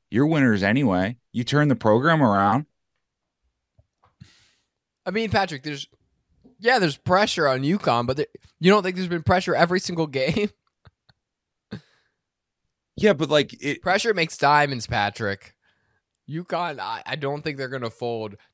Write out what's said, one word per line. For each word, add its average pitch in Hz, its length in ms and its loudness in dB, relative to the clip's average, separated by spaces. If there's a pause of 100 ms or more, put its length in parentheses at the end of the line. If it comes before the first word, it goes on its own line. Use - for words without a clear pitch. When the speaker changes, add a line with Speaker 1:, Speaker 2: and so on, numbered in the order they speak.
(120)
Speaker 1:
You're 131 160 2
winners 131 340 2
anyway. 104 560 0 (160)
You 120 100 -2
turn 147 260 2
the 127 60 2
program 131 460 2
around. 101 460 2 (2500)
Speaker 2:
I 185 60 -6
mean, 220 200 -4
Patrick, 180 320 -2
there's, 147 240 -10 (720)
yeah, 240 180 2
there's 170 200 0
pressure 180 500 2
on 131 160 0
uconn, 139 420 0
but 135 120 -2
there, 151 100 -2 (320)
you 180 120 4
don't 208 120 4
think 185 120 -4
there's 185 120 -6
been 170 160 -4
pressure 180 320 2
every 175 240 2
single 160 280 -4
game? 143 420 -2 (1200)
<laughs> 175 80 -14 (1160)
Speaker 1:
Yeah, 202 180 4
but, 147 160 -2
like, 147 340 2
it 139 180 -4
Speaker 2:
Pressure 214 320 0
makes 170 240 -2
diamonds, 143 480 2
Patrick. 101 680 -4 (760)
uconn, 165 520 -6
I, 107 240 -8
I 131 100 -8
don't 147 260 -6
think 147 160 -8
they're 131 120 -10
gonna 123 200 -6
fold 110 460 -8 (180)